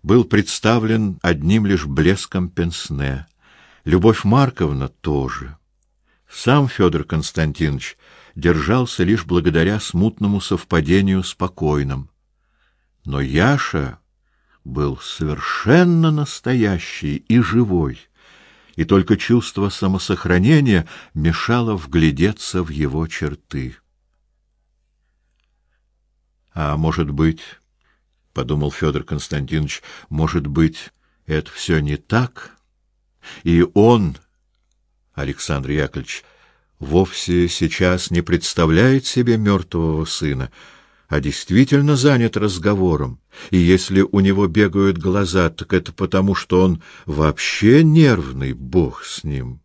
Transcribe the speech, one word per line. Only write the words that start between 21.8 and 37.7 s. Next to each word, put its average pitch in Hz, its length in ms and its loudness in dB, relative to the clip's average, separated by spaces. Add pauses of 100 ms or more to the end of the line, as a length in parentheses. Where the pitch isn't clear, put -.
в 80 80 -6
его 76 360 -4
черты. 71 680 -10 (2750)
«А 76 200 -2
может 80 320 -2
быть, — 80 320 0 (920)
подумал 73 380 -4
Фёдор 71 320 -4
Константинович, — 76 800 -6 (260)
может 78 380 -2
быть, 80 440 -2 (360)
это 78 240 -6
всё 82 300 -2
не 73 180 -4
так, - 580 -6 (840)
и 85 200 4 (120)
он, 104 420 4 (960)
Александр 69 600 -6
Яковлевич, - 520 -6 (540)
вовсе 87 720 0
сейчас 90 600 -2